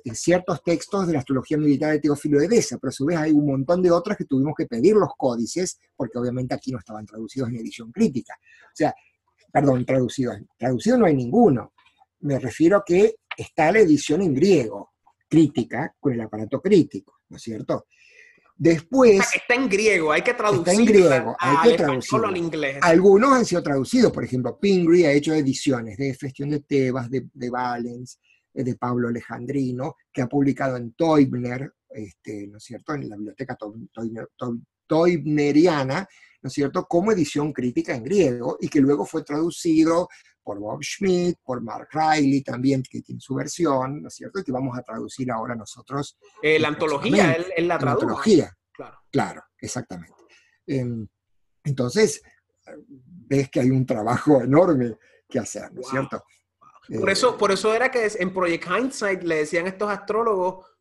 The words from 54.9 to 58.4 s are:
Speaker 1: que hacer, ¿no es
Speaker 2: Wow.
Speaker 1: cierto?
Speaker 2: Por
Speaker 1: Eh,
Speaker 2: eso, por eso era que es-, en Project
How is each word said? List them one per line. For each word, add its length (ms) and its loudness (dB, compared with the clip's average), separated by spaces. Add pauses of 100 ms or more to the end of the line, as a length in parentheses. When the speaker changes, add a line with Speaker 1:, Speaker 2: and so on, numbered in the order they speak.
Speaker 1:
que 100 -6
hacer, 340 -10
¿no 80 -16
es 60 -14
Speaker 2:
Wow. 40 -14
Speaker 1:
cierto? 340 -6 (760)
Speaker 2:
Por 80 0
Speaker 1:
Eh, 60 2
Speaker 2:
eso, 240 0
por 120 2
eso 220 0
era 180 0
que 140 0
es-, 160 -4
en 140 -4
Project 340 -2